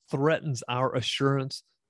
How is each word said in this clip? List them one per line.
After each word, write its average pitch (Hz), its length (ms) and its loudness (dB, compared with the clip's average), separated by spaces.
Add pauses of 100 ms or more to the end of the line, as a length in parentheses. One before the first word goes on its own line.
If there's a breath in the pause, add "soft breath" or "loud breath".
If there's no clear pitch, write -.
(120)
threatens 143 580 0
our 123 260 0
assurance, 135 680 0 (260)